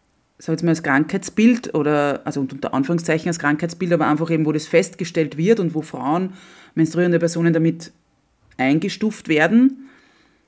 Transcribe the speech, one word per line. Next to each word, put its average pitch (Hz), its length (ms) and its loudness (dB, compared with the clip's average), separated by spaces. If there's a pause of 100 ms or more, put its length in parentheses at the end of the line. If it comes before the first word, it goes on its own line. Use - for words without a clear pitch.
(400)
sag - 140 -4
jetzt 160 100 -4
mal 170 60 2
als 160 140 0
Krankheitsbild 180 920 0
oder, 147 500 0
also 143 160 -4
unter - 320 -6
Anführungszeichen 165 560 -2
als 170 100 -4
Krankheitsbild, 165 540 -2
aber 160 140 2
einfach 151 220 0
eben, 160 160 0
wo 151 60 0
das 151 160 -4
festgestellt 170 680 0
wird 208 220 2
und 165 140 -2
wo 156 80 -4
Frauen, 156 520 -4 (420)
menstruierende 165 440 2
Personen 170 340 2
damit 165 380 0 (680)
eingestuft 160 680 -2
werden, 226 640 2 (580)